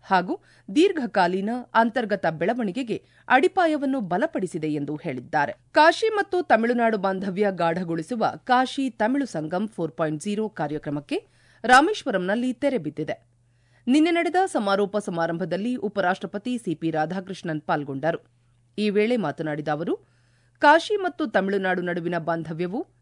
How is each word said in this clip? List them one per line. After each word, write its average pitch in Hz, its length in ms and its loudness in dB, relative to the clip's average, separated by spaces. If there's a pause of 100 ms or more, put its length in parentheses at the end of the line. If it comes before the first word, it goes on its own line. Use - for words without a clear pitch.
ಹಾಗೂ 185 280 2 (420)
ದೀರ್ಘಕಾಲೀನ 208 720 2 (240)
ಅಂತರ್ಗತ 220 520 2
ಬೆಳವಣಿಗೆಗೆ 202 720 -2 (300)
ಅಡಿಪಾಯವನ್ನು 285 760 2
ಬಲಪಡಿಸಿದೆ 180 720 -2
ಎಂದು 147 220 -4
ಹೇಳಿದ್ದಾರೆ. 143 580 -4 (180)
ಕಾಶಿ 330 380 6
ಮತ್ತು 381 340 -2
ತಮಿಳುನಾಡು 233 540 2
ಬಾಂಧವ್ಯ 196 540 0
ಗಾಢಗೊಳಿಸುವ 170 800 -2 (120)
ಕಾಶಿ 254 460 0
ತಮಿಳು 254 360 -2
ಸಂಗಮ್ 175 420 -4
ಫೋರ್ 165 240 -6
ಪಾಯಿಂಟ್ 156 320 -4
ಜೀರೋ 208 260 -2
ಕಾರ್ಯಕ್ರಮಕ್ಕೆ 151 800 -6 (360)
ರಾಮೇಶ್ವರಂನಲ್ಲಿ 247 920 2
ತೆರೆ 269 240 -2
ಬಿದ್ದಿದೆ. 151 380 -6 (720)
ನಿನ್ನೆ 311 240 4
ನಡೆದ 339 240 0 (100)
ಸಮಾರೋಪ 202 520 0
ಸಮಾರಂಭದಲ್ಲಿ 175 760 -2
ಉಪರಾಷ್ಟ್ರಪತಿ 202 840 -4
ಸಿ 170 180 -4
ಪಿ 160 160 -4
ರಾಧಾಕೃಷ್ಣನ್ 165 680 -4
ಪಾಲ್ಗೊಂಡರು. 147 580 -4 (580)
ಈ 208 120 0
ವೇಳೆ 214 280 2
ಮಾತನಾಡಿದ 151 500 -4
ಅವರು, 151 280 -2 (640)
ಕಾಶಿ 330 380 6
ಮತ್ತು 349 300 -4
ತಮಿಳುನಾಡು 190 540 0
ನಡುವಿನ 175 360 -2
ಬಾಂಧವ್ಯವು 165 680 -4 (140)